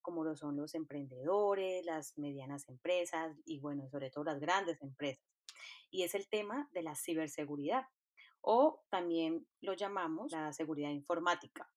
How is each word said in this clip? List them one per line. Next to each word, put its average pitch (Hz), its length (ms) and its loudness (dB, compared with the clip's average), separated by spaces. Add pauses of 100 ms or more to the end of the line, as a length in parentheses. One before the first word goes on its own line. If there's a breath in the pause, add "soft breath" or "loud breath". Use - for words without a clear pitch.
como 170 220 -2
lo 156 120 0
son 147 220 -4
los 151 160 -4
emprendedores, 170 1120 0
las 156 320 -4
medianas 143 500 -6
empresas 165 800 0
y, 151 140 -6
bueno, 143 300 -4
sobre 135 200 -4
todo 147 140 -4
las 151 160 0
grandes 170 420 2
empresas. 139 420 -6 (680 loud breath)
Y 185 100 0
es 175 140 0
el 196 120 -2
tema 214 440 -2
de 180 100 -2
la 156 140 -4
ciberseguridad, 156 920 0 (560 loud breath)
o 247 480 6
también 165 560 2 (160)
lo 190 120 -2
llamamos 190 580 -2
la 156 220 -2
seguridad 147 360 -2
informática. 165 880 0